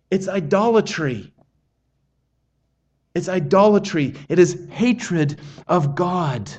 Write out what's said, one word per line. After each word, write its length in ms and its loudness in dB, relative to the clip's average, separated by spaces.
it's 160 -2
idolatry. 1040 -2
It's 120 -4
idolatry. 840 2
It 80 2
is 320 2
hatred 720 -2
of 280 2
God. 640 -2